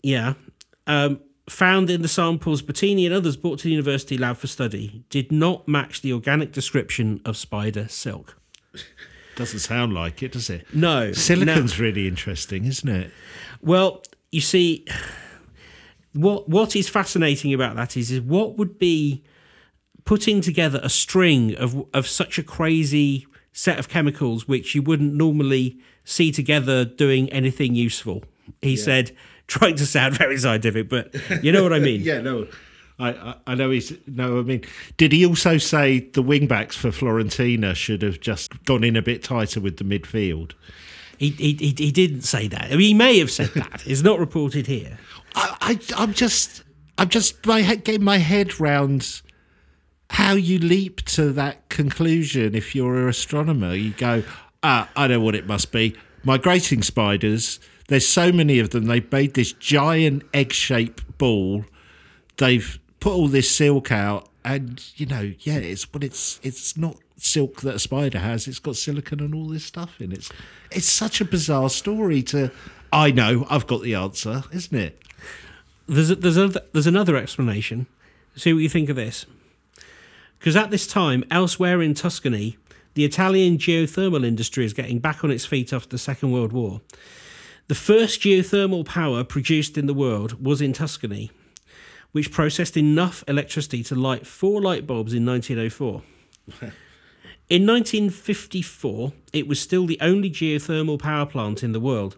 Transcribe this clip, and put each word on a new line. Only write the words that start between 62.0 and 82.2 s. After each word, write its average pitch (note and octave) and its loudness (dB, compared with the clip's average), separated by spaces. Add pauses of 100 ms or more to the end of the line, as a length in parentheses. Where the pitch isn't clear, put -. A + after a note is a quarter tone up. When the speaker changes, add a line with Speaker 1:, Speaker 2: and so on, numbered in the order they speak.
Speaker 2:
They've B2+ 2 (200)
put G#3 0
all F3 2
this C3+ 4
silk C#3+ 2
out, G#2 -2 (160)
and, B2+ -6 (120)
you D3+ -6
know, A2+ -4
yeah, D3+ -4
it's, G2 -6
but C#3+ -10
it's, - -8
it's - -8
not D#3 -6 (200)
silk - 0
that C3 -4
a G2 -4
spider C3+ -2
has. A2+ -4
It's B2+ -12
got - -8
silicon D3 -6
and D3 -6
all D#3 -8
this D#3 -8
stuff - -14
in F#2 -10
it." F#2+ -10
It's, - -14 (420)
it's - 0
such - 0
a G3+ 2
bizarre D3 0
story G3 0
to, C3+ 0 (420)
"I D3 6
know, B2 2
I've C#3+ 0
got G#2 -2
the A#2 -2
answer," G#2+ -4
isn't E3+ -8
it? F#2 -4 (880)
Speaker 1:
There's D#3 2
a, F3+ 4
there's F3 2
a, G3 4 (220)
there's D3+ 2
another F3 4
explanation. A#2 -4 (500)
See - 2
what D#3+ 2
you D#3+ 0
think D3+ 0
of C#3+ -4
this. A#2 -8 (1120)
'Cause D#3 2
at G#3 4
this G#3 -2
time, C#3 0
elsewhere F3+ 2
in D#3 2
Tuscany, A2+ -4 (360)